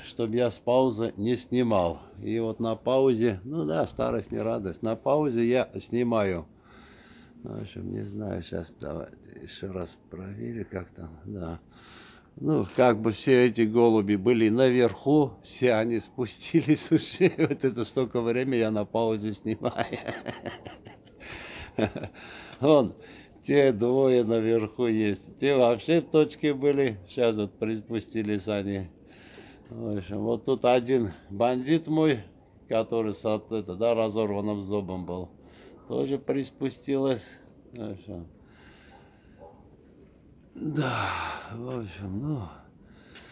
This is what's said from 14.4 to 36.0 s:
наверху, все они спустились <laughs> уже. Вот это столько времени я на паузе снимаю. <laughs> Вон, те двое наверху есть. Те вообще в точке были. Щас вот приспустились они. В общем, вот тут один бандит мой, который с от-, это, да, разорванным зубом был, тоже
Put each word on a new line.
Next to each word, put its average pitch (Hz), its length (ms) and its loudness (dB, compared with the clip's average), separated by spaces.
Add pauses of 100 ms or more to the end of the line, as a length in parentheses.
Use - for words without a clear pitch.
наверху, 127 840 4 (100)
все 123 300 0
они 113 260 0
спустились - 920 -2
<laughs> - 0 -
уже. 170 460 2
Вот 143 280 0
это 117 180 0
столько 120 380 -2
времени 120 380 0
я 110 120 2
на 104 140 0
паузе 110 480 -2
снимаю. 113 640 -4 (1800)
<laughs> - 340 -4 (500)
Вон, 139 340 6 (500)
те 139 300 4
двое 123 500 4
наверху 113 640 0
есть. 107 340 0 (180)
Те 139 160 2
вообще 127 460 4
в - 40 -12
точке 151 480 2
были. 135 460 0 (100)
Щас 117 260 2
вот 101 220 -4
приспустились 107 880 -4
они. 98 400 -4 (840)
В 113 280 -6
общем, 95 220 -8
вот 110 260 -2
тут 135 200 0
один 123 460 2 (180)
бандит 127 580 0
мой, 156 340 2 (480)
который 113 440 0
с - 120 -12
от-, 107 260 -2
это, 98 240 -4
да, 117 200 2
разорванным 104 640 0
зубом 95 440 -4
был, 87 240 -8 (580)
тоже 135 300 -2